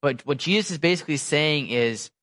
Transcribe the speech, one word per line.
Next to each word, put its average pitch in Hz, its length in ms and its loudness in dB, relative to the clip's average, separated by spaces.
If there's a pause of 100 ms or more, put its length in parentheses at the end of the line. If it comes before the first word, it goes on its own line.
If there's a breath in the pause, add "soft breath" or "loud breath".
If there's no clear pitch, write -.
But 135 240 -2
what 139 120 -2
Jesus 196 340 0
is 165 60 -6
basically 160 400 0
saying 147 520 0
is 117 420 0 (120)